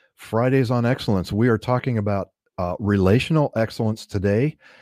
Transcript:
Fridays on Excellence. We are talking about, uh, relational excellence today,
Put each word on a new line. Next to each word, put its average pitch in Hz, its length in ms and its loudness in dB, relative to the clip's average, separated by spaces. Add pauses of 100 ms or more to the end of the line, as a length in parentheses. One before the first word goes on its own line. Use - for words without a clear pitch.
(140)
Fridays 127 560 0
on 120 160 0
Excellence. 104 460 -2
We 110 160 2
are 110 100 2
talking 123 400 -2
about, 98 300 -4 (300)
uh, 90 200 -4
relational 104 800 2
excellence 110 500 -2
today, 104 500 0 (260)